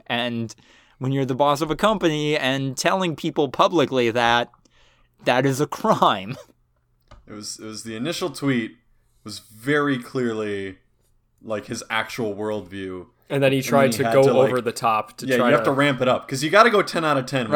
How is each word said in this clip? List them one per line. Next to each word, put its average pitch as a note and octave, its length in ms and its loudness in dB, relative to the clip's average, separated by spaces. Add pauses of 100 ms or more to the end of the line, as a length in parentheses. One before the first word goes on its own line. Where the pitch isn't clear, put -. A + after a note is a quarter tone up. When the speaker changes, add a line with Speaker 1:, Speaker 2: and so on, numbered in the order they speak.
Speaker 1:
and A#2+ 480 -4 (420)
when C3 140 -4
you're C3+ 140 0
the C3 100 -2
boss C#3+ 260 2
of D#3+ 80 -2
a C#3+ 60 -2
company D#3 600 0
and C3+ 400 -2
telling F3+ 380 -2
people D3 340 -2
publicly C3+ 640 2
that, A#2+ 380 2 (760)
that C3 200 2
is C3+ 140 0
a D3 80 0
crime. C3+ 680 0 (920)
Speaker 2:
It G#2+ 60 -18
was, G#2 260 -14
it A2 60 -14
was A2 180 -12
the A2 120 -10
initial E3 340 -6
tweet B2+ 480 -2 (460)
was G#2 160 -14
very C#3 580 0
clearly, G#2+ 800 -4 (640)
like, G#2 240 -8
his A#2+ 240 -10
actual A2 460 -4
worldview, F#2+ 720 -8 (220)
Speaker 3:
And C#3 120 0
then C3+ 100 4
he C#3 80 2
Speaker 2:
And C3 80 -4
Speaker 3:
tried C#3 180 4
Speaker 2:
then A#2+ 60 2
he G#2+ 60 -2
Speaker 3:
to A#2+ 80 -2
Speaker 2:
had A2+ 80 0
Speaker 3:
go C3+ 100 8
Speaker 2:
to, C3+ 100 6
like, C3 180 6
Speaker 3:
over B2 100 0
the A2+ 100 -4
top A2 460 -2
to - 80 -12
Speaker 2:
yeah, B2+ 120 2
Speaker 3:
try A#2+ 120 4
Speaker 2:
you C#3+ 60 6
have D3 80 2
Speaker 3:
to D#3 80 2
Speaker 2:
to C3+ 40 -2
ramp C#3 260 2
it - 60 2
up, A#2 200 0
'cause C3+ 160 -4
you D#3 80 -2
gotta A3+ 180 8
go G3+ 140 4
ten E3+ 200 -4
out D3 140 0
of B2 80 -2
ten B2+ 200 -2
when A2 100 -2